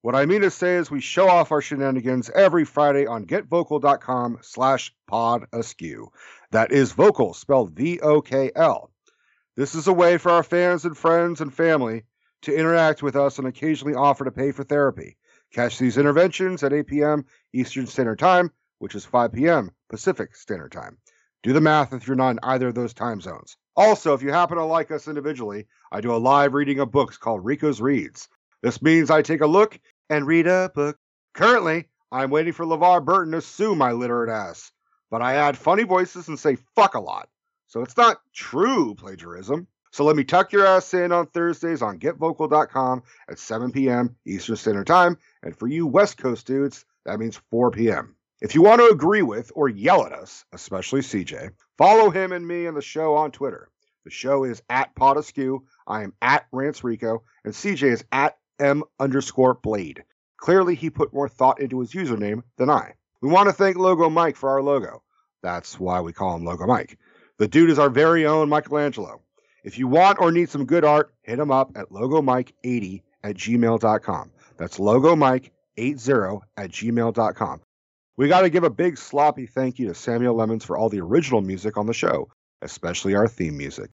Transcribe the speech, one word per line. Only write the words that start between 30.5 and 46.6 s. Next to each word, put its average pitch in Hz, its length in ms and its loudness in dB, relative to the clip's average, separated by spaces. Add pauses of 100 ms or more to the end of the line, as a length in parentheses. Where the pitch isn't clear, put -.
book. 143 240 -4 (380)
Currently, 175 520 2 (240)
I'm 135 200 -4
waiting 156 220 -2
for 170 120 -8
LeVar 165 400 2
Burton 165 280 0
to 160 80 -4
sue 208 340 -4
my 131 160 0
literate 120 400 -4
ass. 98 400 -10 (400)
But 113 100 -4
I 127 140 -2
add 147 220 0
funny 196 260 0
voices 185 440 -2
and 160 120 -12
say 139 180 0 (180)
fuck 196 200 4
a 117 40 -4
lot. 53 300 -12 (380)
So - 140 -10
it's - 140 -10
not 233 220 4 (160)
true 160 640 -2
plagiarism. 95 720 -10 (240)
So 143 120 -4
let 156 120 4
me 143 80 0
tuck 180 280 2
your 196 140 4
ass 185 300 4
in 175 160 0
on 175 160 0
Thursdays 165 560 -4
on 101 160 -6
get 156 180 -4
vocal 160 300 -4
dot 151 220 2
com 127 340 -2 (260)
at - 100 -18
seven 117 320 -6
P 131 180 0
M 120 260 0 (100)
Eastern 98 300 -6
Standard 101 320 -4
Time. 175 300 4 (260)
And - 120 -12
for 113 120 -8
you 160 180 -2
West 190 320 2
Coast 120 300 -6
dudes, 135 360 -4 (220)